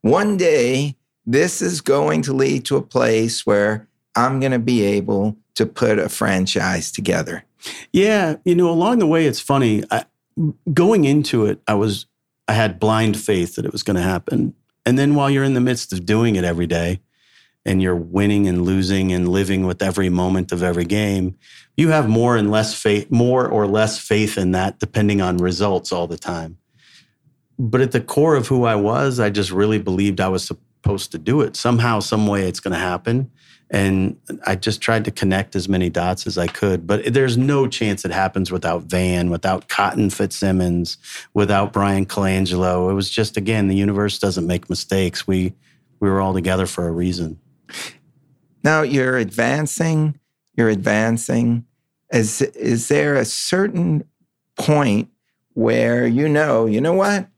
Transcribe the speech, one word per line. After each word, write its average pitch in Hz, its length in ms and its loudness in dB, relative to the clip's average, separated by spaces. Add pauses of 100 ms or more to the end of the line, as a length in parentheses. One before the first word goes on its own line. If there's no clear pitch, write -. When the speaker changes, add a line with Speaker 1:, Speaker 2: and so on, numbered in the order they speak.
Speaker 1:
one 196 340 2
day 143 580 2 (320)
this 151 340 0
is 175 200 -4
going 151 420 2
to 135 100 -2
lead 135 340 0
to 139 100 0
a 139 60 0
place 113 640 0
where 107 440 0 (260)
I'm 131 240 2
gonna 131 220 0
be 117 240 2
able 101 520 0 (200)
to 110 100 2
put 110 320 0
a 87 100 -2
franchise 95 840 -2
together. 85 520 -4 (480)
Speaker 2:
Yeah, 190 520 2
you 175 100 4
know, 175 160 4
along 202 300 2
the 175 80 4
way, 160 180 4
it's 127 140 0
funny. 117 500 2
I, - 140 -2 (680)
going 175 320 4
into 139 420 2
it, 101 200 -2
I 110 80 0
was, 101 320 0 (400)
I 110 60 0
had 107 260 0
blind 107 400 2
faith 90 380 -2
that - 80 -6
it - 80 -6
was - 100 -8
gonna 95 200 0
happen. - 520 -2 (320)
And 123 100 4
then 143 200 2
while 139 120 2
you're 139 140 2
in 135 120 0
the 123 60 0
midst 123 320 -2
of 90 140 -6
doing 110 300 2
it 90 80 0
every 85 240 -2
day, 85 320 -2 (680)
and 95 160 2
you're 90 140 0
winning 101 500 0
and 90 180 0
losing 95 480 0
and 90 160 0
living 95 380 0
with 90 160 -2
every 95 260 0
moment 90 440 0
of 87 100 -2
every 87 240 0
game, 98 500 -2 (400)
you 160 140 4
have 151 180 2
more 117 280 4
and 104 140 2
less 110 220 0
faith, 104 380 0
more 123 360 2
or 104 200 0
less 110 320 2
faith 107 400 0
in 92 140 0
that, 92 260 -2
depending 104 420 0
on 90 160 0
results 90 560 0
all 87 140 -2
the 82 100 -8
time. 82 400 -10 (1000)
But 123 220 0
at 131 120 0
the 123 80 0
core 147 360 2
of 120 100 0
who 123 180 2
I 110 120 2
was, 123 420 0
I 107 120 2
just 98 200 -2
really 104 280 2
believed 95 420 0
I 95 80 0
was 92 180 -2
supposed - 680 -6
to 82 60 -10
do 127 220 0
it. - 160 -2
Somehow, 117 440 0
some 107 260 0
way, 98 220 0
it's 87 120 -6
gonna 90 180 -4
happen. 92 520 -2 (400)
And 95 460 0 (300)
I 98 80 0
just 107 260 -4
tried 113 240 0
to 120 60 -4
connect 95 440 -2
as 92 140 -4
many 92 220 0
dots 87 360 -2
as - 120 -4
I 87 80 0
could. 90 400 -2
But 107 260 -2
there's 127 240 2
no 135 300 2
chance 107 380 -4
it 87 80 -4
happens 95 380 -2
without 85 340 -4
Van, 90 440 0
without 90 400 -4
Cotton 98 400 0
Fitzsimmons, 92 880 -2 (380)
without 101 400 0
Brian 98 320 0
Colangelo. 92 840 0
It 98 40 0
was 98 160 -2
just, 107 260 -2
again, 104 320 0
the 95 80 0
universe 101 420 0
doesn't 90 280 -2
make 90 240 -4
mistakes. 92 560 -4
We, 92 260 0 (480)
we 101 80 0
were 98 140 0
all 95 100 -2
together 92 320 -2
for 87 240 -6
a 82 40 -4
reason. 87 460 -4 (1300)
Speaker 1:
Now 156 180 4
you're 131 340 0
advancing, 147 1000 -2 (380)
you're 117 120 2
advancing. 113 960 0 (480)
Is, 117 300 0
is 117 460 -2
there 147 260 2
a 127 100 2
certain 175 800 -2 (520)
point 135 520 2 (460)
where 120 520 2
you 131 220 0
know, 147 380 2
"You 110 140 0
know 160 140 0
what? 196 420 0